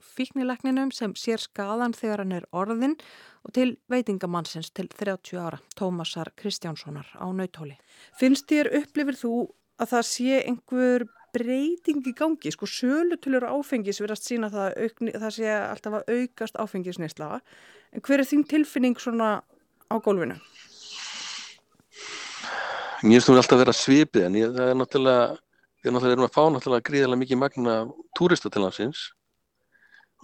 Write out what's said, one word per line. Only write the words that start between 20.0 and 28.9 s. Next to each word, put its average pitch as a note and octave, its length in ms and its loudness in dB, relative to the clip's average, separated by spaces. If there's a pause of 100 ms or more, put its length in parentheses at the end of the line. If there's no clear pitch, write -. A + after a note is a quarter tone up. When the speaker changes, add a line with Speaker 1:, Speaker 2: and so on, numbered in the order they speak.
Speaker 2:
Mér A2+ 160 10
finnst - 80 4
hún C3 120 12
alltaf B2 200 8
vera B2+ 160 6
svipið, C3+ 520 4
en F#2+ 100 0
ég, A2+ 160 2
það B2+ 160 0
er B2+ 100 2
náttúrulega, B2+ 440 4 (600)
við B2 80 0
náttúrulega B2 240 2
erum B2+ 120 4
að - 80 -18
fá D3+ 80 6 (100)
náttúrulega B2 340 0
gríðarlega C3 320 2
mikið B2+ 220 0
magn C3 260 -2
af A2+ 220 0 (260)
túrista F3 360 2
til G#2 120 0
landsins G#2+ 380 -4 (1200)